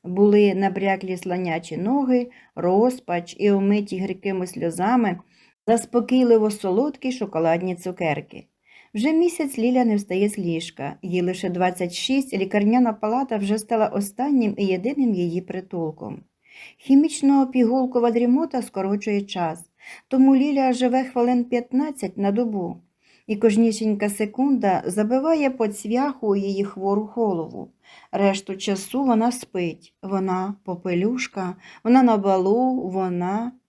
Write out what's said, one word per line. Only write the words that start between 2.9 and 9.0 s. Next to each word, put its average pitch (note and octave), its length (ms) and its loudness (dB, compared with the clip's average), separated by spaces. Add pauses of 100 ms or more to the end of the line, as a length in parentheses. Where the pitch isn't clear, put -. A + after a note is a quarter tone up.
і G3+ 120 2
омиті G3+ 480 0
гіркими F#3+ 480 -4
сльозами F3+ 720 0 (480)
заспокійливо A#3 840 4
солодкі A3+ 640 -2
шоколадні F3 600 -2
цукерки. E3 720 -6 (480)
Вже B3 180 0